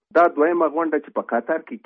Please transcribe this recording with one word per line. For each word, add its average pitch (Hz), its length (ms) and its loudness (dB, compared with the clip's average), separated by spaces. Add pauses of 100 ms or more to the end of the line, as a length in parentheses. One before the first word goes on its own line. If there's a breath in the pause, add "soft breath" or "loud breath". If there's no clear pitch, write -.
(160)
دا 170 120 6
دویمه 165 400 2
غونډه 151 320 -2
چې - 120 -18
په 107 100 -6
قطر 123 380 -4
کې - 260 -14